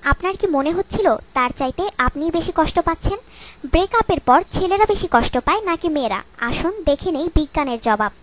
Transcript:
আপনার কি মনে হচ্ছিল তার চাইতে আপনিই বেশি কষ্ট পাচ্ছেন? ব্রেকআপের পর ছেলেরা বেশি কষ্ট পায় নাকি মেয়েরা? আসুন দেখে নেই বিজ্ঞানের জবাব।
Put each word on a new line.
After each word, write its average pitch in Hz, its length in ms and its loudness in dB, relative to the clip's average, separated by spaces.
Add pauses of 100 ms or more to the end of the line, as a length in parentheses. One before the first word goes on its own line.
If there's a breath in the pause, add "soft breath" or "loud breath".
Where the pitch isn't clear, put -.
(120)
আপনার 359 280 -2
কি - 60 -2 (100)
মনে 277 220 0
হচ্ছিল 392 300 0 (280)
তার 254 240 0
চাইতে 269 240 -4 (220)
আপনিই 311 320 -2
বেশি 339 220 -2
কষ্ট 311 180 2 (100)
পাচ্ছেন? 339 300 -2 (540 loud breath)
ব্রেকআপের 381 560 2
পর 254 120 8 (160)
ছেলেরা 381 360 2
বেশি 392 240 0
কষ্ট 240 200 2 (120)
পায় 392 220 2
নাকি 339 260 -2
মেয়েরা? 233 240 -2 (300)
আসুন 349 240 -2 (160)
দেখে 285 260 0
নেই 302 120 -2 (100)
বিজ্ঞানের 277 500 -2
জবাব। 214 360 0